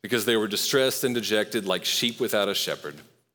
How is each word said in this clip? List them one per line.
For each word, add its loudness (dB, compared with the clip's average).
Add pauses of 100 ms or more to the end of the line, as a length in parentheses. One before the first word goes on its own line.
"Because 0
they 4
were 2
distressed 2
and 0
dejected 0
like 0
sheep -2
without 2
a -2
shepherd. -6 (340)